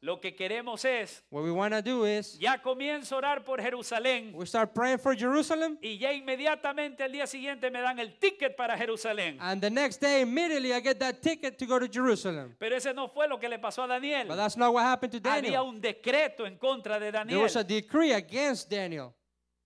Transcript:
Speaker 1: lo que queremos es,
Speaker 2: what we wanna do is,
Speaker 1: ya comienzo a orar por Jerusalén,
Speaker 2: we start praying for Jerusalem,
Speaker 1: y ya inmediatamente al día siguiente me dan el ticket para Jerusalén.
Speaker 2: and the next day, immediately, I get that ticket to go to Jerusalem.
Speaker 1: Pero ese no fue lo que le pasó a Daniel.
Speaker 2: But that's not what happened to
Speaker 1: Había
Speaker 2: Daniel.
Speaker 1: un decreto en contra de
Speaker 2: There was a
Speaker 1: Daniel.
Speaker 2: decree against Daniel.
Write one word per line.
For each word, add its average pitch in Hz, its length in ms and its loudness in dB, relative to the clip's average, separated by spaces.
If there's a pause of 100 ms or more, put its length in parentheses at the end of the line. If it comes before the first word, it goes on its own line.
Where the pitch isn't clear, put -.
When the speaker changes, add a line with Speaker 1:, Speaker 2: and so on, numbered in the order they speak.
Speaker 1:
lo 175 180 -4
que 185 160 -8
queremos 220 480 -6
es, 240 460 -2
Speaker 2:
what 143 160 -6
we 170 60 0
wanna 208 300 2
do 240 220 0
is, 208 340 0
Speaker 1:
ya 233 200 2
comienzo 269 580 -4
a 262 60 0
orar 277 240 0
por 262 160 -2
Jerusalén, 233 720 -2
Speaker 2:
we 175 120 -8
start 220 300 0
praying 247 220 2
for 262 180 2
Jerusalem, 302 680 2
Speaker 1:
y 208 160 -6
ya 262 140 0
inmediatamente 285 880 -2
al 262 120 -2
día 285 120 -2
siguiente 262 460 -6
me 247 80 -6
dan 247 200 -2
el 220 200 -8
ticket 294 380 2
para 233 200 0
Jerusalén. 214 640 -2
Speaker 2:
and 190 220 -2
the 208 80 2
next 254 320 0
day, 285 200 6
immediately, 262 520 2
I 240 80 0
get 262 180 0
that 254 240 -2
ticket 302 360 -2
to 262 60 -4
go 247 140 4
to 247 80 0
Jerusalem. 190 720 0
Speaker 1:
Pero 226 160 0
ese 254 180 -2
no 262 140 -4
fue 294 220 0
lo 262 100 -2
que 233 80 -4
le 233 100 -4
pasó 247 280 -4
a - 20 -6
Daniel. 254 400 0
Speaker 2:
But 160 80 -4
that's 208 220 0
not 240 160 6
what 233 100 4
happened 247 300 2
to 233 80 -6
Speaker 1:
Había 262 220 2
Speaker 2:
Daniel. 262 200 2
Speaker 1:
un 240 160 -6
decreto 233 680 0
en 190 120 -10
contra 214 420 0
de 214 100 -4
Speaker 2:
There 214 300 0
was 220 160 4
a 226 80 2
Speaker 1:
Daniel. 208 180 0
Speaker 2:
decree 294 300 4
against 226 580 -2
Daniel. 165 440 -6 (520)